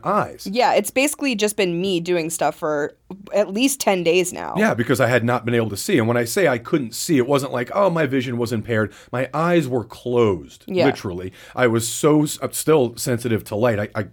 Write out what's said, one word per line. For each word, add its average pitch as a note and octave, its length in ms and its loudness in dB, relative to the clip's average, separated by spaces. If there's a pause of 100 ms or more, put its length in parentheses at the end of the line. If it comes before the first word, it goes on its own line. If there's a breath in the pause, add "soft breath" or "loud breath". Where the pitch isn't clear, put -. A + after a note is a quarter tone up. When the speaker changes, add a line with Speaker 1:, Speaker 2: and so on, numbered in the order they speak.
Speaker 1:
eyes. E3+ 460 -2
Speaker 2:
Yeah, G#3+ 240 2
it's - 160 2
basically C#4 440 0
just G#3 220 -2
been F3 240 0
me F#3 200 0
doing E3+ 280 0
stuff D#3+ 280 -2
for D3+ 380 -2 (380)
at F#3+ 180 2
least B3+ 300 0
ten F#3+ 220 0
days E3+ 280 2
now. D#2 280 -8
Speaker 1:
Yeah, G#3 160 2
because A#2 260 -4
I B2+ 60 4
had A#2+ 180 2
not A#2+ 220 -2
been A#2+ 80 0
able A2+ 160 0
to G2+ 60 -6
see. G3 220 0
And A2 80 2
when A#2+ 120 2
I A#2+ 60 0
say E3 240 0
I B2 100 0
couldn't A#2 360 -4
see, - 220 0
it A#2+ 100 4
wasn't C#3 260 0
like, B2 220 -4
"Oh, G3 140 4
my E3 160 0
vision C3 320 -2
was A#2+ 160 -2
impaired." A2 400 -2 (180 loud breath)
My - 220 -4
eyes E3 360 2
were B2 160 -2
closed, A2 840 0
Speaker 2:
Yeah. F3+ 180 0
Speaker 1:
literally. F#2+ 480 -2 (240 loud breath)
I B2+ 100 4
was A#2 240 2
so D3+ 340 4
s-, - 180 -6
I'm C3 100 -6
still C3 460 2
sensitive A#2 460 -2
to G#2+ 120 -6
light. A2 220 2
I, G#2 160 -4
I, G#2+ 180 -4